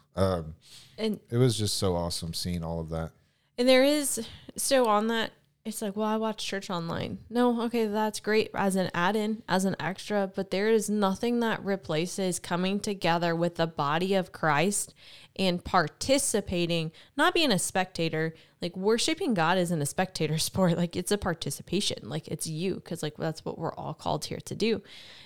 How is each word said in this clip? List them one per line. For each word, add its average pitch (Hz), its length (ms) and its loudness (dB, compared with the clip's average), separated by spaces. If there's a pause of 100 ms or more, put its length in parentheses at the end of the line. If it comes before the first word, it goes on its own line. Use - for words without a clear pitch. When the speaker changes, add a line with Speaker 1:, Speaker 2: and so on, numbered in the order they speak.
(160)
Speaker 1:
Um, 87 380 0 (440)
Speaker 2:
And 214 220 -4 (100)
Speaker 1:
it 117 60 -2
was 120 220 4
just 104 180 -2
so 95 180 0
awesome 85 380 -4
seeing 87 320 -4
all 82 160 -4
of 80 80 -8
that. 80 220 -6 (480)
Speaker 2:
And 247 100 2
there 262 160 6
is, 285 420 0 (300)
so 262 300 2
on 208 220 2
that, 226 240 -2 (340)
it's 220 160 -8
like, 202 140 -6
"Well, 214 100 -2
I 214 100 0
watch 220 300 -4
church 196 240 -6
online." 170 480 -4 (100)
No, 240 340 2
okay, 226 240 0
that's 214 340 -2
great 214 340 2
as 190 220 2
an 180 180 2
add-in, 208 540 0
as 190 160 2
an 190 160 2
extra, 190 520 -2
but 190 180 -4
there 196 180 0
is 220 200 4
nothing 208 520 2
that 226 240 0
replaces 185 760 -2
coming 185 400 0
together 175 560 0
with 170 220 0
the 165 100 2
body 165 480 0
of 180 180 0
Christ 160 640 0 (440)
and 180 240 2
participating, 175 1300 0 (240)
not 339 180 4
being 311 180 4
a 180 60 4
spectator. 165 760 -2 (280)
Like, 175 120 -4
worshiping 233 600 2
God 175 240 4
isn't 170 240 2
a 143 40 0
spectator 160 520 0
<laughs> - 120 -2
sport. 170 280 4
Like, 175 180 0
it's 180 160 -2
a 208 60 2
participation. - 880 -4
Like, 156 200 -8
it's - 180 -6
you, 165 340 -4
'cause, - 220 -10
like, 151 140 -4
that's - 280 -6
what - 140 -8
we're 160 160 -4
all 143 180 -8
called 156 340 -4
here - 140 -8
to - 140 -12
do. 202 280 -2 (440)